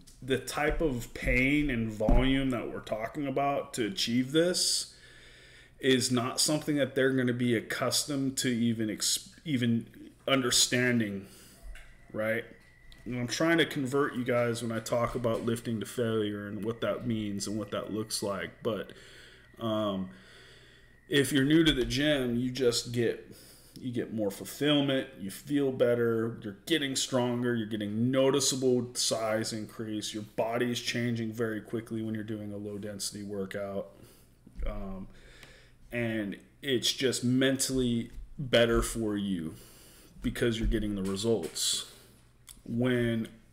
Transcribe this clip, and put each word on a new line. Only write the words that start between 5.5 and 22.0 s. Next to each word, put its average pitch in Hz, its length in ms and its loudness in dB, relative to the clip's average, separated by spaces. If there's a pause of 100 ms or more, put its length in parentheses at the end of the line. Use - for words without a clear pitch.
is 127 320 4
not 123 300 0
something 151 360 0
that 135 180 0
they're 135 180 4
gonna 127 200 2
be 123 220 2
accustomed 131 840 -2
to 139 100 0
even 113 420 2
ex-, - 400 -2 (140)
even 117 420 0 (400)
understanding, 123 1000 2 (840)
right? 110 320 -2 (600)
And 123 160 -6
I'm 120 80 -2
trying 165 300 2
to 156 80 4
convert 139 500 0
you 123 80 -2
guys 120 380 2
when 113 100 -2
I 113 80 -2
talk 117 340 0
about 117 300 0
lifting 113 360 -2
to 98 60 -6
failure 104 600 -2
and 104 160 -8
what 113 160 -4
that 107 260 -2
means 104 400 -2
and 101 120 -4
what 104 120 -6
that 92 220 -6
looks 107 300 -4
like. 95 280 -4 (120)
But, 104 300 -2 (680)
um, 104 500 -2 (1000)
if 139 220 2
you're 135 140 4
new 156 180 6
to 156 100 6
the 131 120 0
gym, 127 520 2